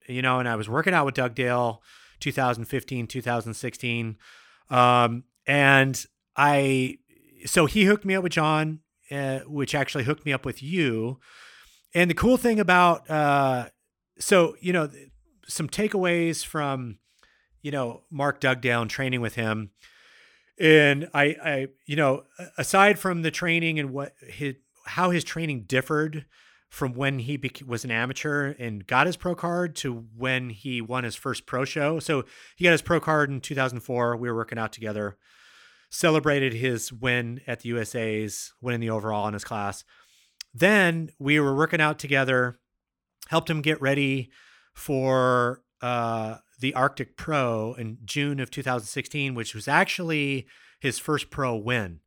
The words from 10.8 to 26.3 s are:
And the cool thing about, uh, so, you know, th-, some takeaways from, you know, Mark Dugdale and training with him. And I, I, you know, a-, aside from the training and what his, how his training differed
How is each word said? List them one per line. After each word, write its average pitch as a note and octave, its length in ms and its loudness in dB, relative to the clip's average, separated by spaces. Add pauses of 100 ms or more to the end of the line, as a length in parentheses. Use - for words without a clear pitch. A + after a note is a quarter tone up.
And F3 160 4
the E3 60 -2
cool A#3+ 220 4
thing A#3 200 2
about, F3+ 520 4
uh, C#3+ 580 2 (500)
so, F3 440 4
you F3+ 100 -2
know, D#3+ 160 0
th-, - 220 -20 (360)
some - 220 -6
takeaways F3 800 0
from, C3+ 540 -4 (600)
you D3 80 -10
know, C3 400 -4
Mark C#3+ 300 -2
Dugdale B2 440 2
and A2 60 -4
training B2+ 300 -2
with A2+ 160 -4
him. A2 360 -2 (840)
And D#3 560 8
I, D3 300 2
I, C#3 240 -2 (180)
you D3 120 -6
know, C#3 260 2 (160)
a-, F3 80 -14 (120)
aside G3 380 4
from F3 260 -2
the D#3+ 80 -2
training E3 460 -2
and C#3 140 -4
what C#3 220 -10 (120)
his, C#3 300 -8 (300)
how F3+ 240 0
his F3 160 0
training D3+ 380 -6
differed D3+ 640 0 (420)